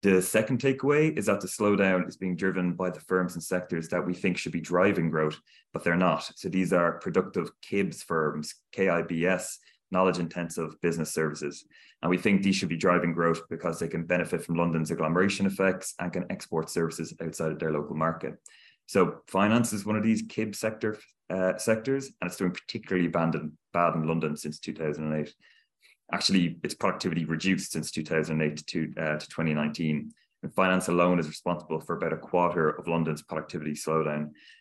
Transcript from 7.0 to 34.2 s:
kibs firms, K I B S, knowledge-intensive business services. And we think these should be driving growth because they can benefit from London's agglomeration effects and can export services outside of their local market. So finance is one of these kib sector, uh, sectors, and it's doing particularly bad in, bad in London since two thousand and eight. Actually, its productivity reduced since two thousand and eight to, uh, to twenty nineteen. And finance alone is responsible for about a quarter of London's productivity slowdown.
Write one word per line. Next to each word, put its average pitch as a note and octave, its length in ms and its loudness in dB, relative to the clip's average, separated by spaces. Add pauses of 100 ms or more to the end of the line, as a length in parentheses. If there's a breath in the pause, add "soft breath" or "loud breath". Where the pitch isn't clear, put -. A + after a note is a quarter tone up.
kibs G2 400 -2
firms, D2+ 540 -2 (160)
K F#2+ 160 2
I E2+ 140 2
B E2 240 -2
S, F#2 340 0 (320 soft breath)
knowledge-intensive F2 920 0
business E2 320 0
services. D2 520 -4 (360 soft breath)
And E2+ 80 -2
we F2+ 80 4
think G2 240 4
these G2 140 4
should F2 140 -2
be E2+ 80 -2
driving F2 340 4
growth E2 380 2
because E2 300 -4
they E2 100 -4
can E2+ 160 -4
benefit E2+ 400 0
from E2+ 100 -2
London's D#2+ 360 2
agglomeration F2 540 2
effects F#2+ 540 0
and F2+ 140 -4
can F2+ 160 -4
export E2+ 400 -4
services E2 520 -4
outside D#2+ 300 -4
of D#2 80 -8
their D#2+ 140 -2
local D2+ 240 -4
market. D#2+ 380 -2 (500 soft breath)
So F2+ 420 2
finance A2 460 4
is G2 120 -6
one G#2+ 120 0
of G#2+ 60 0
these A2+ 240 4
kib G#2+ 280 -4
sector, A2 420 -2 (320)
uh, F#2 280 2
sectors, B2+ 600 0
and F2 80 -4
it's - 100 -8
doing F2+ 140 0
particularly - 560 -2
bad E2 280 0
in, D2+ 180 -6 (180)
bad E2+ 220 4
in D#2+ 120 -2
London D#2+ 300 0
since D2+ 240 -10
two D#2 140 -10
thousand D#2 400 -4
and D#2 80 -2
eight. - 120 -8 (800 soft breath)
Actually, F2+ 500 2
its F2+ 120 -6
productivity F2 500 0
reduced E2 480 0
since D#2+ 180 -6
two D#2 140 -6
thousand D#2 380 0
and D#2 100 2
eight - 160 -12
to, D#2+ 300 -4
uh, D#2 200 -2
to - 120 -10
twenty E2 240 0
nineteen. D2+ 580 -2 (320)
And - 100 -8
finance F#2 360 2
alone F2 300 4
is D#2 100 -2
responsible E2 500 -4
for E2+ 160 -6
about E2 160 -2
a D#2+ 60 -4
quarter F2 540 2
of - 180 -6
London's D#2+ 320 0
productivity D#2 540 -6
slowdown. D2+ 560 -2 (300 soft breath)